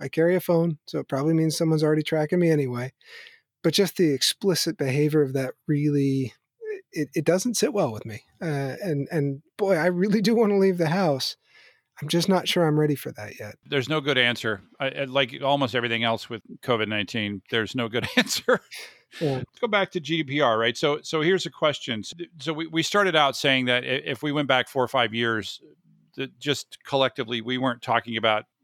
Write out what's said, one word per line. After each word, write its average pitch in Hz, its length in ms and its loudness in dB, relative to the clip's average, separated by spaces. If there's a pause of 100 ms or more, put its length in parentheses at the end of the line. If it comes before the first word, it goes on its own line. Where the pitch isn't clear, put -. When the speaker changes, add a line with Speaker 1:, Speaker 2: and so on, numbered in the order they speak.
Speaker 1:
I 135 80 -6
carry 170 260 2
a 180 60 2
phone, 170 460 2
so 156 120 -6
it 135 100 -6
probably 143 240 0
means 160 240 2
someone's 160 280 2
already 156 180 4
tracking 156 380 0
me 170 100 4
anyway, 131 420 0 (680)
but 160 100 2
just 196 240 2
the 165 140 4
explicit 160 680 0
behavior 147 460 2
of 131 120 -2
that 131 200 -4 (140)
really, 139 640 2 (560)
it, 147 240 -4
it 156 100 -2
doesn't 185 320 2
sit 269 160 0
well 170 200 0
with 107 120 -10
me. 107 180 -12 (200)
Uh, 139 400 -4
and, 147 300 -2
and 143 300 -2 (140)
boy, 196 200 2
I 160 100 2
really 185 340 2
do 214 140 2
wanna 208 240 4
leave 190 200 4
the 165 100 2
house. 160 480 0 (640)
I'm 147 60 -6
just 170 200 0
not 175 200 2
sure 175 180 2
I'm 151 140 2
ready 147 160 2
for - 160 -10
that 104 260 -14
yet. 104 160 -12 (100)
Speaker 2:
There's 131 240 -2
no 156 120 0
good 135 180 0
answer. 117 440 0 (180)
I, 135 80 -2
I, 139 160 -6
like 135 360 -2
almost 139 360 2
everything 117 260 0
else 113 260 0
with 113 140 -10 (200)
covid 110 260 0
nineteen, 104 640 -4
there's 113 260 0
no 120 120 -2
good 110 240 -4
<laughs> - 40 -6
answer. - 440 0 (580)
Speaker 1:
Yeah. 139 180 0
Speaker 2:
Let's - 240 -10
go 240 80 -2
back 202 240 -2
to 180 80 -4
G 156 180 -4
D 156 60 -2
P 139 180 -4
R, 113 160 4
right? 117 180 0
So, 151 260 0
so 160 200 -4
here's 170 240 0
a 151 40 -10
question. 131 520 -2
So, - 140 -14 (220)
so 147 140 -6
we, 160 140 -6
we 160 160 -2
started 185 340 2
out 139 180 4
saying 131 320 2
that 123 160 2
i-, 127 220 -4
if - 180 -6
we 151 80 -4
went 147 160 -2
back 127 220 2
four 127 160 0
or 117 40 0
five 117 260 0
years, 113 480 -2 (540)
that 135 220 -10
just - 460 -6
collectively, 123 560 -2
we 120 160 -4
weren't 123 240 -2
talking 117 380 -4
about 110 260 2 (200)